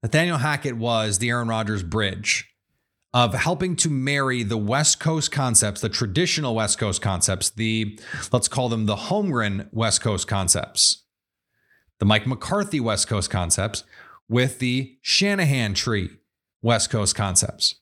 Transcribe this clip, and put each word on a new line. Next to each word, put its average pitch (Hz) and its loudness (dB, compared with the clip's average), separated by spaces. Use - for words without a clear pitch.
Nathaniel 160 2
Hackett 143 -2
was 110 0
the 117 0
Aaron 120 0
Rodgers 107 0
bridge 101 -2
of 120 4
helping 170 -2
to 170 2
marry 135 0
the 110 -2
West 120 2
Coast 160 0
concepts, 117 2
the 110 -2
traditional 123 0
West 110 0
Coast 101 -2
concepts, 95 0
the, 110 -2
let's 120 2
call 127 0
them 110 0
the 104 2
Holmgren 120 -2
West 110 0
Coast 101 -2
concepts, - 0
the 98 0
Mike 107 4
McCarthy 190 -2
West 113 -2
Coast 101 -2
concepts, 95 -2
with 123 2
the 127 -2
Shanahan 147 2
tree 101 0
West 113 2
Coast 107 0
concepts. - 0